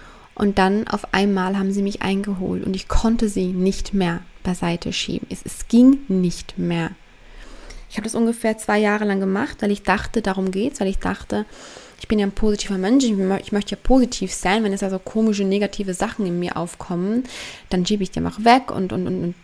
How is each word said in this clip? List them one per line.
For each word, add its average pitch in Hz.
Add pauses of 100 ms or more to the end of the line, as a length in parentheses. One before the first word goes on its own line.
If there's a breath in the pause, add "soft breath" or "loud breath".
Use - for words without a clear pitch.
(340 loud breath)
Und 202
dann 196
auf -
einmal 190
haben 196
sie 202
mich 202
eingeholt 190
und 190
ich -
konnte 226
sie 185
nicht 190
mehr 175 (240)
beiseite 175
schieben. -
Es, 185
es -
ging 254
nicht 185
mehr. 170 (1000 loud breath)
Ich -
habe 214
das 226
ungefähr 226
zwei 208
Jahre 214
lang 196
gemacht, 190
weil 208
ich 208
dachte, 208
darum 190
geht's, 214
weil 196
ich 196
dachte, 208 (540 loud breath)
ich -
bin 214
ja 202
ein 202
positiver 208
Mensch, 226
ich 226
mö-, 190
ich -
möchte 208
ja 196
positiv 247
sein. 202
Wenn 202
es 196
also 190
komische, 208
negative 196
Sachen 214
in 175
mir 175
aufkommen, 185 (460 loud breath)
dann 180
schiebe 208
ich 185
die 165
einfach 170
weg 262
und, 185
und, 180
und, 180
und 175